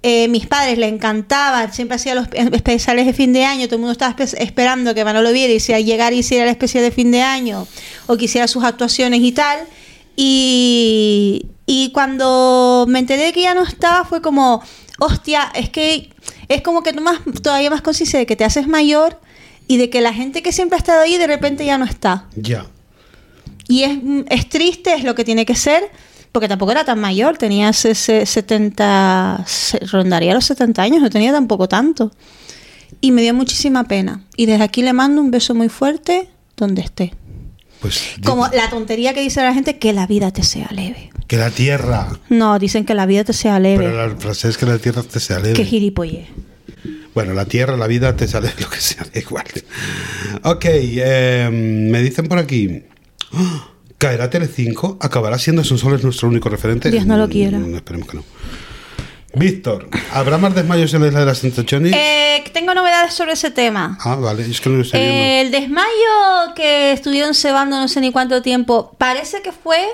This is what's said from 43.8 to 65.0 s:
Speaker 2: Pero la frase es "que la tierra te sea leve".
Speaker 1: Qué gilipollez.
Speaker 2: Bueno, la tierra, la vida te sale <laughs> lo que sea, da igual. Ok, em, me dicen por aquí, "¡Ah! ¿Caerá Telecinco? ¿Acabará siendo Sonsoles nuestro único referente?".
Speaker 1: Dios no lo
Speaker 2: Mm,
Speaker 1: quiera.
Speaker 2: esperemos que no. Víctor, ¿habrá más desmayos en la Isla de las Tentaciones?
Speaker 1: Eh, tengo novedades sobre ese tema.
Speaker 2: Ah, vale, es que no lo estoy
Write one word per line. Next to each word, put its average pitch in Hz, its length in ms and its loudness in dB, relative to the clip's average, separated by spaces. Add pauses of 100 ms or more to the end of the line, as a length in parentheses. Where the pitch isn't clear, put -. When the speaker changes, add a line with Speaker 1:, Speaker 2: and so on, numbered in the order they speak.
Speaker 2:
Pero 113 240 -2
la 107 80 -6
frase 104 320 -4
es 110 100 -2
"que 127 80 0
la 120 120 2
tierra 117 260 -2
te - 160 -8
sea - 180 -4
leve". 104 140 0
Speaker 1:
Qué 202 120 2
gilipollez. 190 600 -4 (880)
Speaker 2:
Bueno, 95 200 -2
la 98 100 -2
tierra, 127 320 -2
la 113 100 -2
vida 120 300 0
te 117 100 -2
sale 110 280 -4
<laughs> - 40 -16
lo - 100 -8
que - 120 -10
sea, - 240 -6 (100)
da 110 60 -6
igual. - 240 -10 (960)
Ok, 165 220 -2
em, 123 1300 0
me 117 120 2
dicen 135 240 -2
por 175 120 0
aquí, 117 440 -2 (500)
"¡Ah! 160 360 -4 (280)
¿Caerá 123 320 -2
Telecinco? 160 720 -4
¿Acabará 117 380 -2
siendo 160 240 0
Sonsoles 131 400 0
nuestro 123 240 0
único 117 220 0
referente?". 113 420 -2
Speaker 1:
Dios 220 160 2
no 214 100 4
lo 214 120 2
Speaker 2:
Mm, - 20 -4
Speaker 1:
quiera. 202 280 0 (180)
Speaker 2:
esperemos 85 320 -10
que - 80 -14
no. 76 80 -12 (1120)
Víctor, 139 540 -2 (260)
¿habrá 139 240 0
más 190 160 2
desmayos 165 400 2
en 151 80 4
la 151 60 4
Isla 143 120 2
de 143 60 4
las 131 160 0
Tentaciones? 135 520 0
Speaker 1:
Eh, 294 480 2 (120)
tengo 339 200 0
novedades 349 380 2
sobre 320 220 -2
ese 311 160 -2
tema. 214 500 -2
Speaker 2:
Ah, 123 160 -2
vale, 113 340 -2
es 117 100 -6
que 131 100 0
no 135 60 4
lo 127 60 2
estoy 180 180 0